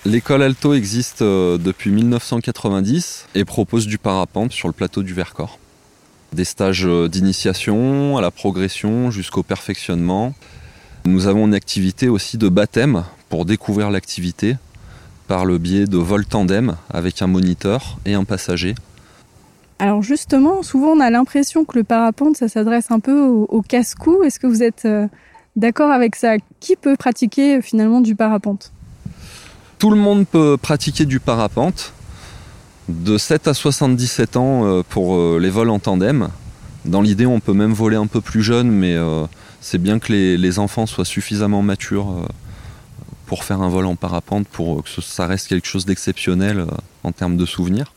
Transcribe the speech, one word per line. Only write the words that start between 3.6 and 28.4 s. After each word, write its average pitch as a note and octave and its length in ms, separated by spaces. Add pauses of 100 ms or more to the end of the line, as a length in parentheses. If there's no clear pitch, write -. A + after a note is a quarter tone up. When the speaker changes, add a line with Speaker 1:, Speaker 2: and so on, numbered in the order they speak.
Speaker 1:
du G#2 100
parapente G2 540
sur - 160
le E2 60
plateau - 280
du F#2 140
Vercors. - 420 (760)
Des F2 140
stages, F#2+ 400
euh, E2+ 240
d'initiation A2 1040
à B2 60
la F2 80
progression G#2 800
jusqu'au G2+ 320
perfectionnement. F#2+ 920 (680)
Nous F#2 200
avons G#2 220
une G#2 80
activité G2 520
aussi A#2 300
de G#2+ 120
baptême G#2 540 (260)
pour E2 160
découvrir G#2 440
l'activité G2 680 (680)
par F#2 160
le F2 140
biais F#2 280
de G2 120
vols G2 300
tandem G2+ 480 (160)
avec F2 320
un F#2 40
moniteur F#2 800
et G2+ 80
un G2 120
passager. F2+ 500 (1040)
Speaker 2:
Alors G3+ 240
justement, C#4+ 580
souvent C#4 280
on D#4+ 100
a B3+ 100
l'impression C#4 560
que B3 140
le A3 40
parapente, A#3 540
ça A#3 100
s'adresse A3+ 440
un A3+ 80
peu C#4 240
aux, A#3 220
aux G#3+ 180
casse-cou. D#4+ 580
Est-ce D4+ 180
que - 60
vous A#3 160
êtes, A#3 240
euh, G#3 220 (480)
d'accord A#3 340
avec B3 260
ça ? A3+ 200 (240)
Qui - 160
peut C#4 200
pratiquer, C#4 600
euh, B3+ 80
finalement A3 380
du A3 120
parapente ? G#3 580 (1040)